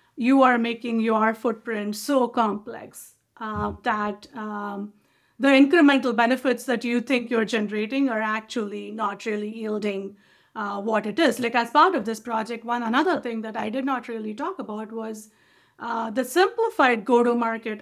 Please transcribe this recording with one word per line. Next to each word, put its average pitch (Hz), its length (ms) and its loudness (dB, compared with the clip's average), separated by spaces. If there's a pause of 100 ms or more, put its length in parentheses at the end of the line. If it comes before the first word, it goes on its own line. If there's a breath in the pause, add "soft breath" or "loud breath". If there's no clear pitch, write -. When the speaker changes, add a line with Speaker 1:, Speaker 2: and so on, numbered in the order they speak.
(160)
Speaker 1:
you 262 280 4
are 247 160 6
making 233 400 -2
your 220 340 2
footprint 214 640 -4
so 254 320 2
complex, 220 880 -4 (220)
uh, 208 340 -6
Speaker 2:
Mm-hmm. - 100 -14
Speaker 1:
that, 208 540 -4
um, 208 580 -10 (460)
the 262 80 4
incremental 277 680 6
benefits 254 500 2
that 240 180 -2
you 240 180 0
think 247 300 -2
you're 226 140 2
generating 214 640 -2
are 220 120 -2
actually 214 680 -6
not 208 340 -6
really 208 240 -4
yielding, 208 680 -4 (400 soft breath)
uh, 202 240 -6
what 214 280 0
it 208 100 -4
is. 269 220 2
Like, 240 160 -4
as 233 160 2
part 339 240 6
of 208 100 -2
this 220 140 -4
project, 220 440 -6
one 240 200 -4
another 269 360 0
thing 226 220 -6
that 214 160 -8
I 220 140 -4
did 262 140 -4
not 254 220 -4
really 214 280 -8
talk 320 240 -8
about 214 320 -10
was, 220 400 -10 (480 soft breath)
uh, 226 320 -6
the 247 120 0
simplified 330 840 2
go-to-market 233 760 2